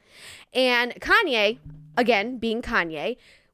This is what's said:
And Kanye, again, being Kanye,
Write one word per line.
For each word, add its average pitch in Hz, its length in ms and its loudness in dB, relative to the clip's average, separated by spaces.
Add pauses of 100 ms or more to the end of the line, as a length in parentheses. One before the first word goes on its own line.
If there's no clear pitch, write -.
(540)
And 247 400 2
Kanye, 254 640 2 (400)
again, 233 400 2
being 226 240 -4
Kanye, 180 560 -4 (360)